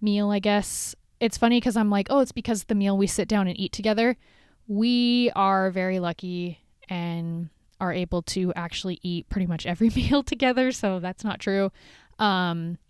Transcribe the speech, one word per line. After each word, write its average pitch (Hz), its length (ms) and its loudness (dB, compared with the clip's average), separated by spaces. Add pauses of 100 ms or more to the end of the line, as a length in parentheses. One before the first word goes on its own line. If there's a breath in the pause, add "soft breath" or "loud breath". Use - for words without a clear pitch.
meal, 208 300 2
I 202 80 2
guess. 208 560 -2 (240)
It's 226 180 0
funny 240 220 4
'cause 226 160 0
I'm 214 140 2
like, 202 200 2
"Oh, 277 100 4
it's 262 120 2
because 220 340 -4
the 214 100 -2
meal 196 220 2
we 196 100 2
sit 214 200 -2
down 208 200 2
and 180 120 -4
eat 190 120 -4
together." 220 460 0 (500 soft breath)
We 240 680 2
are 190 360 2
very 185 280 0
lucky 175 600 -6 (300)
and 170 600 -4 (300)
are 180 140 -2
able 180 300 -2
to 180 320 -2
actually 170 480 -6
eat 175 260 -6
pretty 190 180 0
much 170 180 -4
every 190 240 2
<laughs> 214 60 0
meal 254 280 2
together, 254 480 2
so 190 280 -2
that's 180 240 -8
not 208 160 -4
true. 196 320 0 (480 soft breath)
Um, 175 580 0 (120)